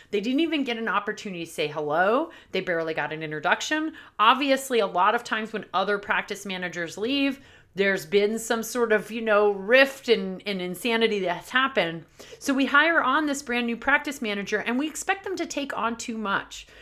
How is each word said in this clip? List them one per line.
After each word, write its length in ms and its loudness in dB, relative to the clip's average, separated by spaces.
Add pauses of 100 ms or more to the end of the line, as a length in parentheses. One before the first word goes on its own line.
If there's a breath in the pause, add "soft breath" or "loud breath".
(120)
They 80 0
didn't 220 0
even 240 -2
get 120 -4
an 120 -4
opportunity 560 -4
to 60 -12
say 160 -2
hello. 640 2 (200 loud breath)
They 80 -2
barely 340 -2
got 200 -4
an 100 -6
introduction. 680 -2 (260 loud breath)
Obviously, 600 4
a 80 4
lot 280 4
of 80 -4
times 300 -4
when 200 -8
other 240 2
practice 480 -4
managers 520 -6
leave, 420 0 (360 loud breath)
there's 300 2
been 320 2
some 240 -2
sort 300 -2
of, 180 2
you 120 -6
know, 300 4
rift 580 4
and, 360 0
and 160 -4
insanity 600 0
that's 280 -4
happened. 540 0 (360 loud breath)
So 140 0
we 120 4
hire 360 4
on 240 2
this 160 -2
brand 260 -2
new 100 -2
practice 440 0
manager, 380 -2
and 180 -2
we 100 0
expect 360 -4
them 140 -6
to 80 -4
take 300 -6
on 200 -2
too 220 -10
much. 500 -4 (140 loud breath)